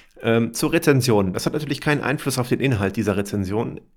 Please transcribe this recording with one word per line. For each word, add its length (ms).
ähm, 320
zur 180
Rezension. 600
Das 120
hat 80
natürlich 280
keinen 200
Einfluss 380
auf 100
den 120
Inhalt 340
dieser 200
Rezension. 640